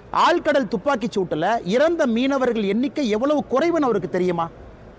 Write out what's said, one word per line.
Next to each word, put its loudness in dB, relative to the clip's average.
ஆழ்கடல் 2
துப்பாக்கி -2
சூட்டுல -2
இறந்த 2
மீனவர்கள் 0
எண்ணிக்கை -2
எவ்வளவு 0
குறைவுன்னு 2
அவருக்கு 0
தெரியுமா? -2